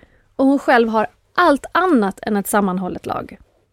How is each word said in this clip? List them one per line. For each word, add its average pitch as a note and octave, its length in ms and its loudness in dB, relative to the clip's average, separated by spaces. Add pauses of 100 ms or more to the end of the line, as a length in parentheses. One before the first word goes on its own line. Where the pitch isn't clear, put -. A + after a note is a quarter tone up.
(360)
och C4+ 100 2
hon C#4 120 4
själv A#3+ 300 2
har A3 180 0 (280)
allt D#4 380 2
annat C#4+ 500 0
än G#3+ 140 -4
ett G3 120 -4
sammanhållet F#3+ 580 -2
lag? - 320 -8 (340)